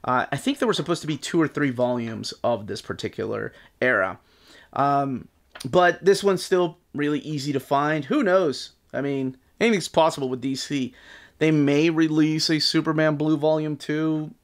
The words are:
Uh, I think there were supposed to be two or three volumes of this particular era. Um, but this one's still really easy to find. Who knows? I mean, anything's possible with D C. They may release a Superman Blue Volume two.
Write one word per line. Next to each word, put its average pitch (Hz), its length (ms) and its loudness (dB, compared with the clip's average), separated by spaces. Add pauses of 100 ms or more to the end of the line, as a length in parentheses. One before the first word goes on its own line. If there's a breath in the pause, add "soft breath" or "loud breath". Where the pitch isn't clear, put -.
Uh, 127 260 0
I 143 60 -4
think 269 240 -4
there 247 80 0
were 208 40 0
supposed 160 280 -2
to 147 80 -8
be 156 80 -4
two - 260 0
or 143 60 2
three 143 220 -2
volumes 117 640 -4 (120)
of 107 240 -2
this 98 120 -8
particular 107 720 -6 (300 loud breath)
era. 101 380 0 (540 soft breath)
Um, 139 520 0 (420)
but 175 360 2
this 196 180 4
one's 196 220 2
still 180 340 0 (160)
really 147 240 -2
easy 143 340 -6
to 135 60 0
find. 143 460 0
Who 269 180 0
knows? 180 520 0 (200)
I 135 60 -2
mean, 135 380 -4 (220)
anything's 208 280 0
possible 156 400 2
with 123 120 -4
D 135 140 -4
C. 135 400 -4 (460 loud breath)
They 160 100 4
may 147 400 4
release 156 580 2
a 156 120 2
Superman 156 560 0
Blue 156 200 2
Volume 151 400 0
two. 156 560 -2 (120)